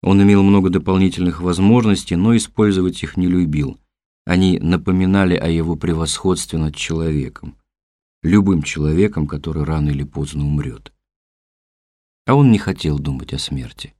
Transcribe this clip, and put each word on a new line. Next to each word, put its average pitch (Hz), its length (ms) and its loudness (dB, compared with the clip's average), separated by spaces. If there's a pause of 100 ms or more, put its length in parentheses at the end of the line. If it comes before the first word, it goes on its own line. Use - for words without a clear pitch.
Он 98 200 4
имел 101 220 6
много 98 260 4
дополнительных 90 720 0
возможностей, 98 760 2
но 101 200 2
использовать 98 680 0
их - 140 -10
не 90 100 0
любил. 76 520 -2 (460)
Они 92 340 2
напоминали 92 760 0
о - 120 -2
его 82 280 -2
превосходстве 82 840 -4
над 78 160 -4
человеком, 80 800 -6 (680)
любым 95 400 2
человеком, 78 640 -2
который 76 360 -6
рано 76 260 -2
или 71 140 -4
поздно 71 420 -6
умрет. 71 460 -6 (1300)
А 127 80 2
он 139 180 6
не 107 60 6
хотел 78 400 -2
думать 69 360 -8
о 67 60 -8
смерти. - 600 -10